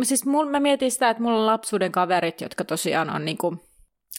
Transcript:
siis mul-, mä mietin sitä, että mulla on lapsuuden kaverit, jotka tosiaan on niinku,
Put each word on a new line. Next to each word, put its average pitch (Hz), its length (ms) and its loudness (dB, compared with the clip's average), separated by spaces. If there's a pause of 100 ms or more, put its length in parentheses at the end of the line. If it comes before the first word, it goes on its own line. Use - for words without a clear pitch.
siis 262 240 -2
mul-, 285 240 2
mä 285 100 0
mietin 277 300 2
sitä, 247 200 2
että 226 120 -2
mulla 233 160 2
on 220 80 2
lapsuuden 214 460 0
kaverit, 175 480 0
jotka - 240 -6
tosiaan 160 460 -2
on 151 140 -4
niinku, 170 320 -2 (640)